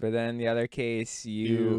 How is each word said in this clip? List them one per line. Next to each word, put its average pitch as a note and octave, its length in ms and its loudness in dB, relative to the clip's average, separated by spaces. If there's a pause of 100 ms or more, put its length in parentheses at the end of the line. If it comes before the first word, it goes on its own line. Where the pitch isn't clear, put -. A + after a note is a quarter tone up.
But A2 120 0
then A#2 180 0
in A#2+ 80 -6
the A#2 100 0
other A#2 180 2
case, A#2 600 -4
you A2 200 -2 (320)